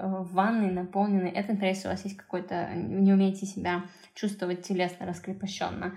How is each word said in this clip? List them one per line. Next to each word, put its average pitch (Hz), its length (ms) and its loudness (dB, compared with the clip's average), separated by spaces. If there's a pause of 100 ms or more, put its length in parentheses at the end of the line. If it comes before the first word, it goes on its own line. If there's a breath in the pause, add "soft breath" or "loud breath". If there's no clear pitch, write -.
(220)
в 180 120 -8
ванной 202 380 4
наполненной. 185 580 2
Это, 202 220 -2
например, 190 240 2
если 190 120 -8
у 185 40 -2
вас 185 120 -4
есть 196 140 -10
какой-то, 175 560 -6
не 196 400 6
умеете 196 320 4
себя 175 380 -2 (320 loud breath)
чувствовать 185 480 -4
телесно 180 420 -2
раскрепощённо. 180 920 -6